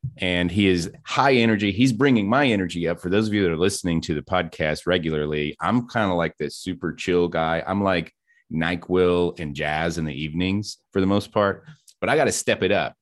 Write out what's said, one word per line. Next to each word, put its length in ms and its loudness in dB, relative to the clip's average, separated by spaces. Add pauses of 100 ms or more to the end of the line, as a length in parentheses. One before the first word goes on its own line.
(160)
And 340 0
he 180 2
is 220 2 (140)
high 300 2
energy. 360 2
He's 220 2
bringing 360 2
my 180 2
energy 420 0
up. 120 -4
For 100 -4
those 180 2
of 60 -2
you 80 2
that 80 2
are 60 -2
listening 460 0
to 120 -4
the 80 -4
podcast 640 -2
regularly, 760 -2
I'm 280 0
kinda 260 0
like 220 -2
this 200 -8
super 360 -8
chill 360 0
guy. 360 -2
I'm 180 -2
like 300 -2 (400)
NyQuil 840 0
and 160 -8
jazz 440 -2
in 60 -4
the 100 -6
evenings 640 -4 (140)
for 80 0
the 60 2
most 260 0
part, 320 0 (360)
but 80 -2
I 80 2
gotta 160 2
step 300 -2
it 100 2
up 300 0